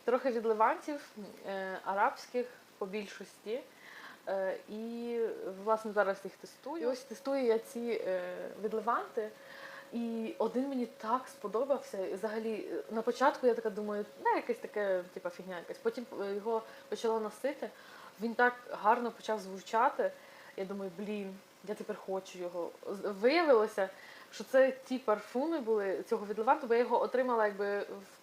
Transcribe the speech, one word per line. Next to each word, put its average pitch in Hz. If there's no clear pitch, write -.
трохи 247
від 220
левантів, 269
е, 190
арабських 233
по 202
більшості. 202
Е, 190
і, 233
власне, 220
зараз 196
їх 185
тестую. 302
І -
ось 254
тестую 269
я 226
ці, 233
е, 185
від 214
леванти. 226
І 226
один 233
мені 254
так 226
сподобався. 220
І -
взагалі, 214
е, 165
на 220
початку 254
я 226
така 226
думаю, 208
«Ну, 453
якась 240
таке, 196
типа, -
фігня 180
якась». -
Потім, 233
е, 196
його 220
почало 220
носити. 220
Він 226
так 247
гарно 233
почав 220
звучати. 196
Я 196
думаю, 196
«Блін, 202
я 208
тепер 208
хочу 190
його». 175
З-, 196
виявилося, 220
що -
це 262
ті 254
парфуми 254
були 202
цього 208
від 202
Леванту, 269
бо 226
я 233
його 240
отримала 240
якби 202
в 196